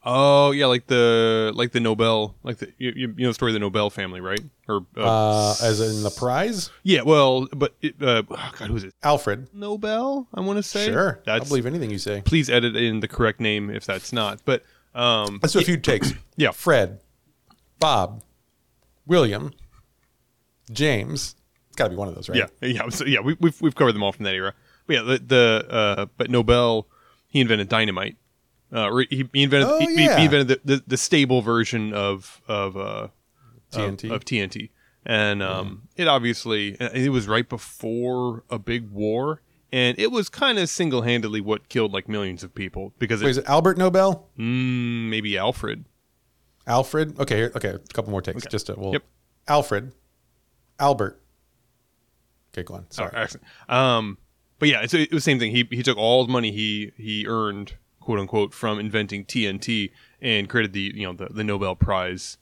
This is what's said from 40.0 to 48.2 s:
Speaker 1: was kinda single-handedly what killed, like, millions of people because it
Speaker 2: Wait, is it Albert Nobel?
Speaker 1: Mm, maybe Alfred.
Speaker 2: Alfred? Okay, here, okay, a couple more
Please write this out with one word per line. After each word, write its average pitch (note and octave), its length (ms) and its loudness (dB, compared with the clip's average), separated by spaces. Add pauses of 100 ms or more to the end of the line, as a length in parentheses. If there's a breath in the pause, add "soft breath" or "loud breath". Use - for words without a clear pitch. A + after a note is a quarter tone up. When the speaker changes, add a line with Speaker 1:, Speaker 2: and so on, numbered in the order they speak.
Speaker 1:
was A#3 180 -2
kinda A3 380 0
single-handedly A#2+ 760 0
what G#2 300 -4
killed, A2 220 0
like, F#2+ 180 -6
millions G2 340 -4
of F#2 100 -18
people F#2+ 440 -10
because A2 240 -2
it - 20 -2
Speaker 2:
Wait, C3+ 60 4
is B2+ 80 0
it - 80 -6
Albert E3 320 4
Nobel? F#3 500 2 (100)
Speaker 1:
Mm, A#2+ 720 -2
maybe G#2+ 300 -2
Alfred. G#2+ 480 -4 (800)
Speaker 2:
Alfred? D3 520 0
Okay, A#2+ 180 0
here, A2+ 200 0
okay, G#2+ 140 -4
a F#2+ 80 -8 (160)
couple G#2+ 160 -4
more G2 100 -2